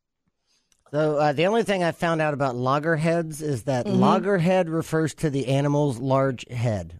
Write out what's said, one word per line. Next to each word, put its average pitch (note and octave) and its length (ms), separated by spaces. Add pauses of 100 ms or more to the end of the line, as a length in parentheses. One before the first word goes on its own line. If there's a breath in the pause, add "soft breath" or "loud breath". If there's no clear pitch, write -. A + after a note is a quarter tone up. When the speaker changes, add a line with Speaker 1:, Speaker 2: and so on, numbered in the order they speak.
(920)
Speaker 1:
So, D3+ 260
uh, D3+ 160
the D#3 140
only A3 160
thing F#3 200
I E3 80
found E3 300
out D3+ 140
about C3 200
loggerheads D#3 840
is C#3+ 220
that B2 240
Speaker 2:
Mm-hmm. B2 120
Speaker 1:
loggerhead F3+ 720
refers D#3+ 460
to D#3 160
the C3 160
animal's C#3+ 500
large C3+ 520
head. G#2+ 500